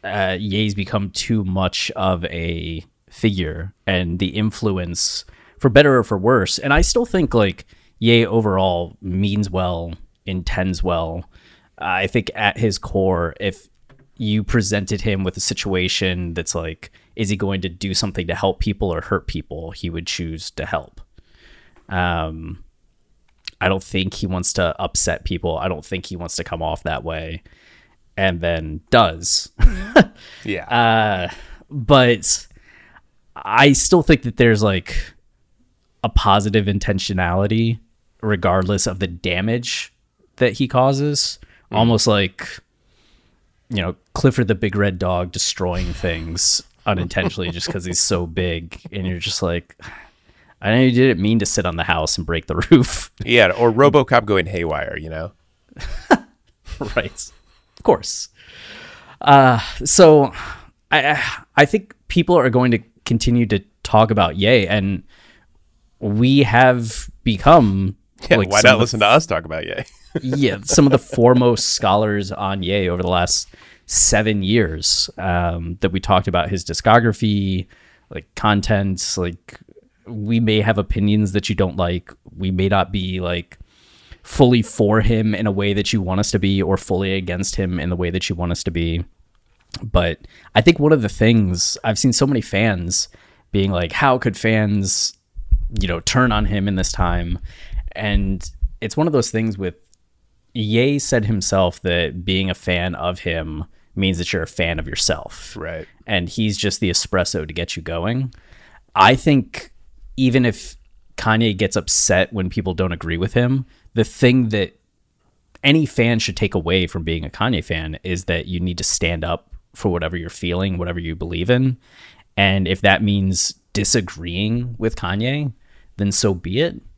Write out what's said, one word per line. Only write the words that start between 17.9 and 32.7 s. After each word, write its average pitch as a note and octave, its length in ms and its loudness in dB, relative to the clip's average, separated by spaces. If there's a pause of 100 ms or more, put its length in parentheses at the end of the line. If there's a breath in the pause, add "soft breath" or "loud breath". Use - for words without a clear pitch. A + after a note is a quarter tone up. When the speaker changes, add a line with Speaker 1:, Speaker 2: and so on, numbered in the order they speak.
Speaker 1:
something F#2 340 -4
to E2+ 60 -4
help G2 260 -2
people G2 340 -2
or D#2 60 -4
hurt - 260 -6
people, E2 460 -10
he - 180 -10
would E2+ 160 -8
choose D#2+ 460 -8
to C#2+ 140 -10
help. - 340 -10 (880 soft breath)
Um, E2 760 -4 (960)
I F#2+ 80 0
don't F#2+ 140 -2
think F#2+ 320 -4
he - 120 -6
wants F2+ 280 -4
to F2 260 0
upset - 440 -4
people. E2+ 340 -4
I F2+ 100 -4
don't D#2 160 -6
think F#2 220 -10
he F#2 100 -12
wants E2+ 200 -10
to - 80 -8
come E2 180 -8
off D#2+ 220 -4
that D2 200 -6
way D#2+ 380 -10 (760 soft breath)
and F#2 240 0
then D#2+ 400 -4 (100)
does. F2 680 2
<laughs> - 20 -4 (840 loud breath)
Speaker 2:
Yeah. F#2+ 220 -6
Speaker 1:
Uh, A2 680 2 (380 loud breath)
but B2+ 760 4 (880 soft breath)